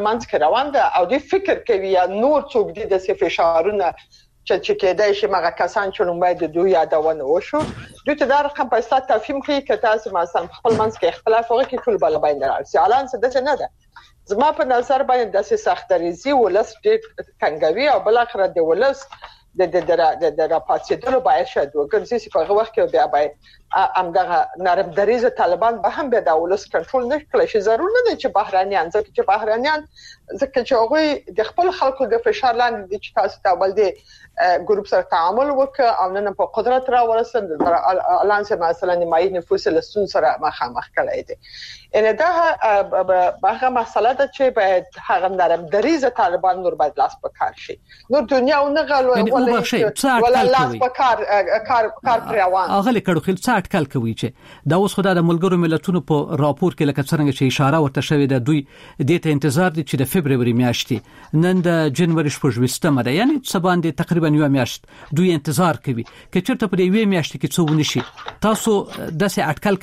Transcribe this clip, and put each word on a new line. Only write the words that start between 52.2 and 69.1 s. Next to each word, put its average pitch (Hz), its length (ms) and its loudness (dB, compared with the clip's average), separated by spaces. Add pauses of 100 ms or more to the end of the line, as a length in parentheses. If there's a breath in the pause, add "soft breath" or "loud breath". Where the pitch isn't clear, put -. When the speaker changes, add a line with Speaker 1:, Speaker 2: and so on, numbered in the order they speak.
Speaker 1:
پرې - 40 -2
روان. 185 340 2
Speaker 2:
آغلې 202 380 2
کړوخیل، 180 380 0
څه 226 160 2
اټکل 175 320 -2
کوي 113 200 -2
چې - 140 -4 (380 loud breath)
دا 151 100 2
اوس 196 200 2
خو 202 60 0
دا 190 120 2
د 175 40 2
ملګرو 170 460 2
ملتونو 165 380 0
په 147 380 -2
راپور 151 340 0
کې - 80 -6
لکه 143 200 0
څرنګه 147 360 0
چې - 60 0
اشاره 139 360 2
ورته 143 220 0
شوې 143 280 2
ده، 135 80 2
دوی 139 300 -2 (340 loud breath)
دې 165 220 2
ته 160 60 0
انتظار 151 420 0
دي 156 120 -6
چې - 120 -4
د 135 80 0
فبروري 131 500 0
میاشتې، 120 440 0 (360 loud breath)
نن 180 280 2
د 165 280 2
جنوري 160 400 0
شپږویشتمه 127 760 0
ده، 117 80 -2
یعنې 240 240 2 (160)
څه 208 80 -2
باندې 175 440 0
تقریباً 165 280 0
یوه 151 160 2
میاشت 135 380 -2 (260 loud breath)
دوی 175 220 2
انتظار 156 420 0 (100)
کوي. 117 200 -4 (260 loud breath)
که 185 100 0
چېرته 226 300 -2
په 196 60 0
دې 185 40 2
یوې 190 320 2
میاشتې 156 280 -2
کې - 120 -2
څه - 60 0
ونه 156 240 2
شي، - 180 -2 (400)
تاسو 208 460 0 (360)